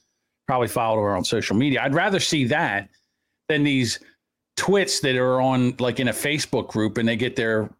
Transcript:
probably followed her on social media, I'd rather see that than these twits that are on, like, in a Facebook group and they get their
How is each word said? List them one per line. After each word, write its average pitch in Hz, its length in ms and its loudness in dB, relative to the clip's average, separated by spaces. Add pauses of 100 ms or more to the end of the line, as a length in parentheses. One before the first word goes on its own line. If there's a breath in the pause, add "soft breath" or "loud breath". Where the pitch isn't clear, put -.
(480)
probably 127 220 0
followed 113 320 0
her 101 140 0
on 90 100 -2
social 101 300 -2
media, 127 280 2
I'd 135 100 0
rather 185 260 2
see 147 260 0
that 117 420 0 (640)
than 151 140 2
these 131 360 0 (560 loud breath)
twits - 460 0
that 131 160 0
are 127 240 2
on, 127 380 2
like, 123 200 -2
in 127 80 0
a 110 60 0
Facebook 143 560 -2
group 107 280 -2
and 117 120 0
they 117 80 0
get 127 180 -2
their 110 340 0 (100)